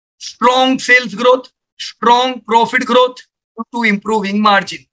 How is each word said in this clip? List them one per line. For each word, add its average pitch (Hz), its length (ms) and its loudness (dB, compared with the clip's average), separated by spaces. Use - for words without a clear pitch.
Strong 262 600 0
sales 247 340 0
growth, 247 360 0
strong 247 640 0
profit 233 420 0
growth 247 420 0
to 233 200 -6
improving 208 560 -2
margin, 190 360 0